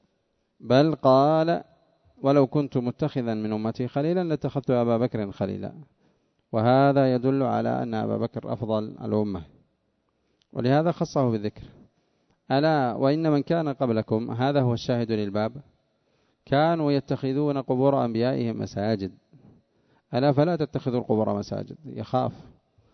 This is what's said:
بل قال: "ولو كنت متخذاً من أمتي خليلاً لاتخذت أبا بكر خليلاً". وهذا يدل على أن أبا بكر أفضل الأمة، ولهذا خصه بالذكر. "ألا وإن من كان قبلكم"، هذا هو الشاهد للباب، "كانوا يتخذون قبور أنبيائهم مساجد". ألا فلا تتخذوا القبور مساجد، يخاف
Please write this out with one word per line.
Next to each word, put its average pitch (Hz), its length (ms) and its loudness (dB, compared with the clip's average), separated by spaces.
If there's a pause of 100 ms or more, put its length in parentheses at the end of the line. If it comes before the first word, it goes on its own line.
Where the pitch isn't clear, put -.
(600)
بل 143 360 2
قال: 151 680 4 (580)
"ولو 139 260 4
كنت 143 300 -2
متخذاً 123 560 -2
من 107 200 -4
أمتي 110 340 -4
خليلاً 165 360 -2
لاتخذت 147 480 -4
أبا 117 260 2
بكر 113 340 -2
خليلاً". 98 420 -6 (760)
وهذا 131 640 4
يدل 135 280 0
على 117 400 -2
أن 117 100 -6
أبا 110 240 -2
بكر 117 360 -6
أفضل 107 300 -2
الأمة، 107 580 -4 (1120)
ولهذا 147 380 2
خصه 147 380 -2
بالذكر. 107 340 -4 (880)
"ألا 143 420 2
وإن 147 380 2
من 143 120 2
كان 165 260 -2
قبلكم"، 117 640 -2
هذا 135 300 0
هو 123 120 2
الشاهد 117 380 -2
للباب، 107 500 -2 (840)
"كانوا 151 460 2
يتخذون 139 640 -2
قبور 135 480 2
أنبيائهم 117 540 -2
مساجد". 101 520 -2 (1000)
ألا 139 180 2
فلا 151 240 2
تتخذوا 139 440 -4
القبور 107 380 0
مساجد، 101 480 -8
يخاف 123 480 -4 (600)